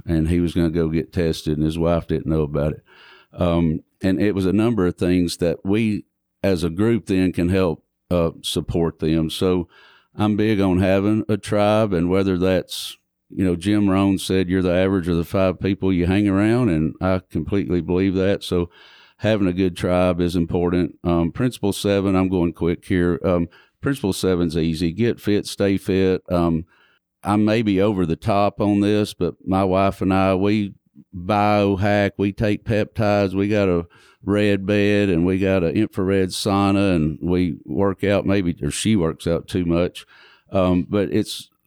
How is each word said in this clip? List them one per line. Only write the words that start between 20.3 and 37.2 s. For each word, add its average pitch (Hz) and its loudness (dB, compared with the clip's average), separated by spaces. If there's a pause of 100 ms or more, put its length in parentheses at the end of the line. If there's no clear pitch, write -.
important. 87 0
Um, 85 0
principle 117 -2
seven, 98 0
I'm 92 2
going 87 0
quick 85 -4
here. 87 0
Um, 87 0 (320)
principle 135 -4
seven's 87 0
easy. 82 0
Get 107 -2
fit, 104 -2
stay 98 -2
fit. 95 0
Um, 85 0 (560)
I 104 -2
may 107 2
be 101 2
over 98 2
the 80 -2
top 104 -2
on 101 2
this, 104 0
but 85 -4 (100)
my 95 0
wife 95 0
and 95 0
I, 95 2
we 101 0 (400)
biohack, 101 2
we 101 0
take 107 -2
peptides, 104 0
we 98 0
got 104 2
a 85 0 (360)
red 101 0
bed, 101 2
and 85 2
we 92 2
got 95 0
an 78 -2
infrared 95 0
sauna, 98 0
and 78 0